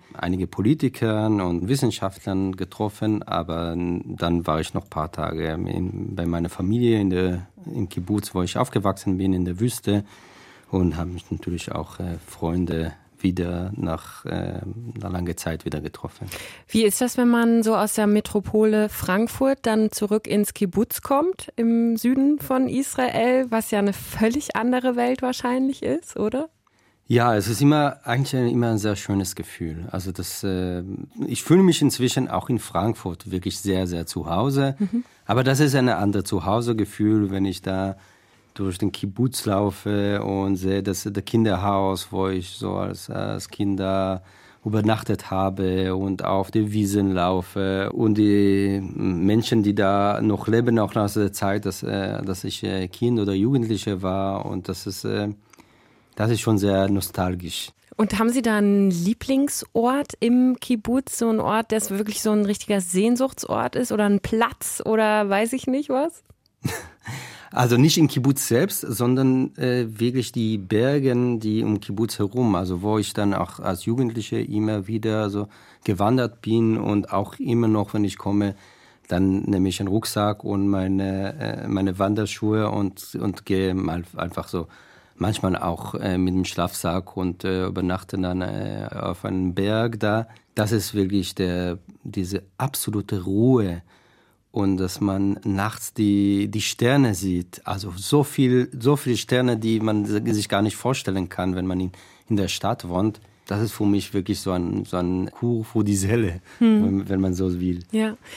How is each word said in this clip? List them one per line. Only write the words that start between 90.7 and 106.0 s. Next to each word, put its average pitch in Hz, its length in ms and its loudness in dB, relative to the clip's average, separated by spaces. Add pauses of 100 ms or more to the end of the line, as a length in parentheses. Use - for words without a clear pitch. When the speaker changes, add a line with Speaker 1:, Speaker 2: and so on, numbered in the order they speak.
Speaker 1:
ist 104 220 0
wirklich 95 400 0
der, 90 460 -2 (240)
diese 98 400 -4 (160)
absolute 104 640 -4
Ruhe. 101 580 4 (720)
Und 98 260 2
dass 92 220 -4
man 98 440 0
nachts 101 500 -4
die, 101 540 2
die 104 140 -4
Sterne 123 520 2
sieht, 90 520 -4
also 95 300 -6
so 143 280 2
viel, 123 440 2 (100)
so 135 180 2
viele 127 200 0
Sterne, 123 420 2
die 113 220 0
man 107 260 0
sich 104 440 0
gar 101 140 2
nicht 107 120 0
vorstellen 95 540 -2
kann, 92 260 -2
wenn 92 120 -2
man 92 120 -2
in, 92 120 -2 (380)
in 113 60 2
der 95 120 2
Stadt 98 420 -4
wohnt. 101 320 0 (240)
Das 101 160 -2
ist 110 100 -2
für 107 140 -2
mich 101 300 2
wirklich 95 240 -2
so 95 120 -4
ein, 92 340 -2
so 90 120 -4
ein 92 320 -2
Kur 120 340 -2
für 110 200 0
die 104 120 2
Seele, 95 460 0 (160)